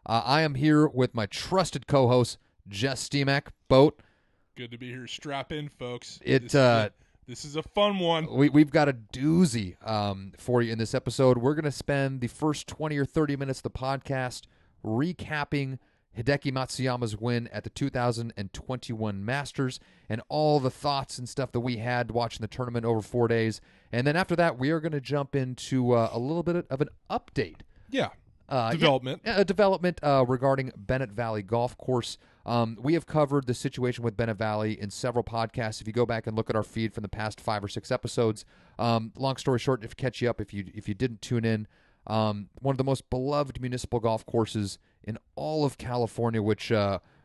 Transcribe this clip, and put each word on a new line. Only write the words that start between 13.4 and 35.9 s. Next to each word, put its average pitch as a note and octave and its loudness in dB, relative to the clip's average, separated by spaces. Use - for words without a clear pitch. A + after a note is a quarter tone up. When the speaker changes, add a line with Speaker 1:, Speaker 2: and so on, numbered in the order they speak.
Speaker 1:
of - -20
the A#2 -6
podcast C3 -4
recapping C#3+ -4
Hideki C#3 0
Matsuyama's B2 -2
win A#2+ -2
at G#2+ -10
the - -10
two C3+ -4
thousand A#2 -2
and G2+ -8
twenty-one A2 -8
Masters C3 -4
and G#2+ -4
all D3+ 4
the B2+ 0
thoughts C#3 -4
and B2 -10
stuff C3 -4
that B2 -2
we A#2+ -2
had B2 -2
watching A2+ -2
the A2 -6
tournament A#2+ -4
over A2+ 2
four A#2+ 0
days. A2+ 0
And B2 2
then D3 2
after F3+ 0
that, E3 4
we C3 0
are E3 2
gonna D3+ -4
jump C#3+ -4
into, B2+ 0
uh, A#2 6
a A2+ -4
little D3 -2
bit F3 0
of C3+ 0
an D3 -2
update. G#2 -4
Speaker 2:
Yeah. C4 -2
Speaker 1:
Uh, A#2+ 0
yeah, E3 0
Speaker 2:
Development. C3+ 2
Speaker 1:
a G3+ 2
development, F3+ 2
uh, C#3 4
regarding C3 0
Bennett B2 -4
Valley A2 -4
Golf A#2 0
Course. - -2
Um, A#2 0
we C#3+ 2
have E3 0
covered C#3+ 2
the B2 0
situation B2 -2
with A2 -2
Bennett A2+ -2
Valley G#2+ -2
in G2+ -6
several A#2+ -2
podcasts. A2+ -4
If G#2+ -12
you A2 -6